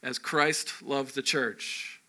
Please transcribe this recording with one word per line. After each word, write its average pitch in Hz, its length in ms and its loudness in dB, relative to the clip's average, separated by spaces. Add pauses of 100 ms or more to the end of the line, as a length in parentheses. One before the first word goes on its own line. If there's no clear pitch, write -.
as 127 160 -4
Christ - 640 2
loved 135 320 0
the 139 80 -2
church - 880 -2